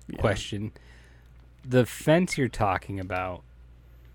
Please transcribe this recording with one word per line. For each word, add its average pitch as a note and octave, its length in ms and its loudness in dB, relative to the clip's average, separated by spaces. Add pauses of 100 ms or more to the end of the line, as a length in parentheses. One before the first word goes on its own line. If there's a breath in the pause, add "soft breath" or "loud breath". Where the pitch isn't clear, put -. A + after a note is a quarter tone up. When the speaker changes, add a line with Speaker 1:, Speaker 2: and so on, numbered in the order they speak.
Speaker 1:
Yeah. - 120 -12
Speaker 2:
question. G#2 540 -2 (920 soft breath)
The B2+ 220 6
fence E3+ 500 2
you're C3+ 100 2
talking G2 520 -2
about, F#2 420 -6 (720)